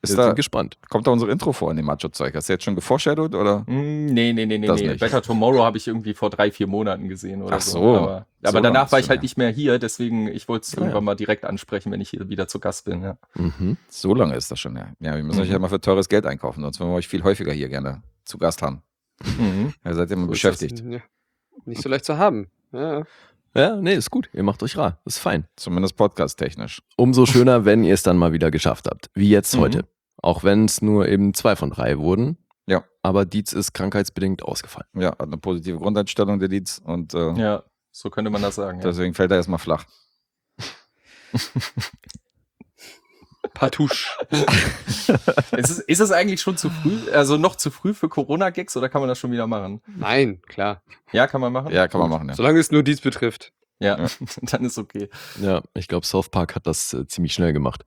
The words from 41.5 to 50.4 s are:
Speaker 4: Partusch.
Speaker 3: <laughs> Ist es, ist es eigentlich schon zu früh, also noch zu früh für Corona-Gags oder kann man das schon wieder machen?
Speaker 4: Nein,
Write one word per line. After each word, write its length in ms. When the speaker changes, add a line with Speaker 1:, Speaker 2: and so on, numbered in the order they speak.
Speaker 4:
Partusch. 600
Speaker 3:
<laughs> 0
Ist 140
es, 100
ist 200
es 120
eigentlich 280
schon 160
zu 140
früh, 420
also 240
noch 200
zu 140
früh 220
für 160
Corona-Gags 680
oder 120
kann 140
man 60
das 100
schon 140
wieder 140
machen? 360
Speaker 4:
Nein, 500